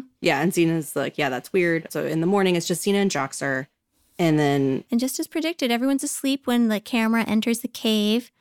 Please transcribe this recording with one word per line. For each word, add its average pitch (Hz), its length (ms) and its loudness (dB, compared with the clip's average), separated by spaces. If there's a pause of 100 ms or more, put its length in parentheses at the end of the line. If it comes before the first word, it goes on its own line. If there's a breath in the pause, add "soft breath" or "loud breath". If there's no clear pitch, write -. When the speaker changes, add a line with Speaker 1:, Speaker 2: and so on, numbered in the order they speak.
(220)
Speaker 1:
Yeah, 143 200 2
and 170 100 2
Xena's 165 440 0
like, 139 220 -2
"Yeah, 143 120 0
that's 127 240 -6
weird." 170 360 0
So 151 160 -4
in 156 160 -2
the 170 60 0
morning, 190 300 4
it's 165 100 -2
just 170 180 -2
Xena 202 100 2
and 196 160 2
Joxer. 139 560 -4 (520)
And 160 200 4
then 139 520 2
Speaker 2:
And 233 80 2
just 262 200 -2
as 320 80 -6
predicted, 320 440 -4
everyone's 269 320 0
asleep 277 440 -4
when 240 200 2
the 214 140 0
camera 226 420 0
enters 220 360 0
the 254 100 -8
cave. 220 720 0